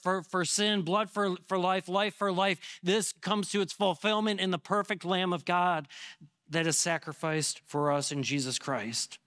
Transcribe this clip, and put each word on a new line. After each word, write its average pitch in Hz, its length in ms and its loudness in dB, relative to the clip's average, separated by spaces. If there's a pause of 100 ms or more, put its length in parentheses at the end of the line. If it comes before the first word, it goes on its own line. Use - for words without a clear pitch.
for, 185 200 0
for 180 220 -2
sin, 208 380 2
blood 190 280 0
for, 196 280 0 (100)
for 190 100 0
life, 185 300 2
life 196 280 0
for 202 160 0
life, 185 520 0
this 190 300 2
comes 202 380 0
to 202 100 2
its 185 100 -2
fulfillment 208 720 0
in 190 100 0
the 175 80 0
perfect 196 460 -2
Lamb 185 260 0
of 160 140 -2
God 175 420 2 (600)
that 160 180 0
is 151 100 2
sacrificed 156 880 -2
for 147 260 0
us 143 200 0
in 143 100 -2
Jesus 127 380 -2
Christ. 113 680 -4